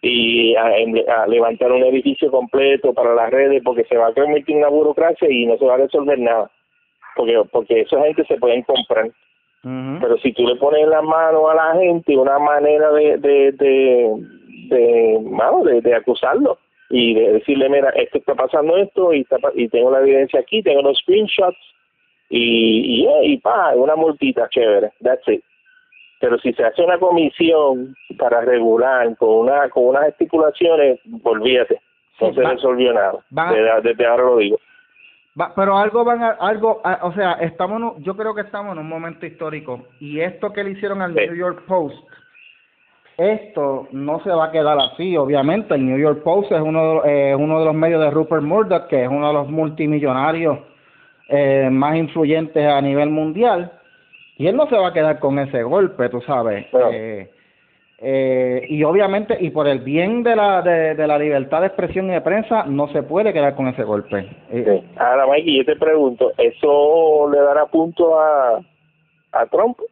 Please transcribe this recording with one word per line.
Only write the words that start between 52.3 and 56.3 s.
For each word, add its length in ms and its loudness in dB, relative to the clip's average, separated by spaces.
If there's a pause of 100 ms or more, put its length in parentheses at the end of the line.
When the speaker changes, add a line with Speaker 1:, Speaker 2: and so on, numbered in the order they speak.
Speaker 2:
a 140 2
nivel 300 0
mundial, 640 -2 (640)
y 100 -4
él 80 0
no 140 0
se 80 0
va 120 2
a 40 -10
quedar 260 0
con 200 0
ese 240 -4
golpe, 460 0
tú 120 -8
sabes. 460 -4